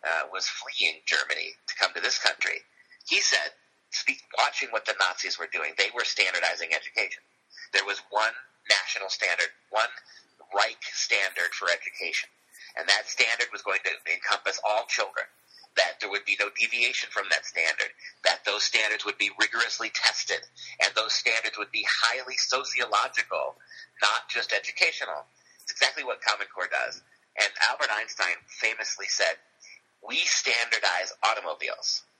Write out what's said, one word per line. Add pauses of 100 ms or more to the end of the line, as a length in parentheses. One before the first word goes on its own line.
uh,
was
fleeing
Germany (120)
to
come
to
this
country, (480)
he
said, (400)
speak, (160)
watching
what
the
Nazis
were
doing,
they
were
standardizing
education. (520)
There
was
one (360)
national
standard, (160)
one (640)
Reich (160)
standard
for
education. (480)
And
that
standard
was
going
to (200)
encompass
all
children, (560)
that
there
would
be
no
deviation
from
that
standard, (380)
that
those
standards
would
be
rigorously
tested, (380)
and
those
standards
would
be
highly
sociological, (460)
not
just
educational. (380)
It's
exactly
what
Common
Core
does. (380)
And (220)
Albert
Einstein (240)
famously
said, (640)
"We
standardize
automobiles. (140)